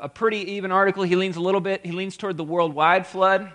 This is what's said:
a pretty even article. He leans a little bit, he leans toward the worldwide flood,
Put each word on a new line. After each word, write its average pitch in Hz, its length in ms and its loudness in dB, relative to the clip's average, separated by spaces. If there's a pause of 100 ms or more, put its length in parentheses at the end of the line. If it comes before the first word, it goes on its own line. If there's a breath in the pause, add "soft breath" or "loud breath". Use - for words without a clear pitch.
a - 80 -10
pretty 214 440 -2
even 190 180 -6
article. 190 320 2
He 180 140 2
leans 185 200 0
a 170 40 -6
little 190 200 2
bit, 190 240 -4
he 175 60 -8
leans 185 260 -6
toward 190 200 -6
the 160 80 -8
worldwide 165 640 2
flood, 190 480 2